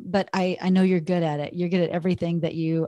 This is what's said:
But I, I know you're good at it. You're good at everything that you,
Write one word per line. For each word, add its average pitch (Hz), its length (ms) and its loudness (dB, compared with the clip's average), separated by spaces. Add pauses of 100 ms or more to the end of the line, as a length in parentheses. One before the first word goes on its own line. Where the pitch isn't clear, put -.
But 190 300 -2
I, 185 300 0
I - 80 0
know 185 140 4
you're 185 180 4
good 175 220 0
at 147 180 -2
it. - 120 -8
You're 175 140 -2
good 180 140 0
at 165 80 2
everything 170 520 -2
that 165 140 -2
you, 160 320 0